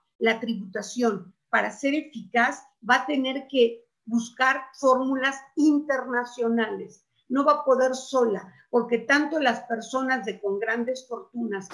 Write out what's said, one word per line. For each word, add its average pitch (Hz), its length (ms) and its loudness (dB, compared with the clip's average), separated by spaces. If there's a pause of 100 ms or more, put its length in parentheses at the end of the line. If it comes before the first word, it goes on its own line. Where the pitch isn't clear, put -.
(180)
la 226 220 0
tributación, 214 920 -4 (160)
para 214 220 0
ser 277 220 -2
eficaz, 240 720 -2 (260)
va 254 120 4
a - 40 -8
tener 269 440 -4
que 233 340 2 (220)
buscar 262 560 0 (180)
fórmulas 262 560 2 (220)
internacionales. 247 1500 0 (220)
No 269 160 2
va 294 100 6
a 294 120 -2
poder 254 300 4
sola, 226 580 -2 (160)
porque 240 280 0
tanto 302 420 0
las 240 220 0
personas 254 640 -4
de, 196 140 -8
con 202 180 -4
grandes 233 500 -4
fortunas 208 680 -8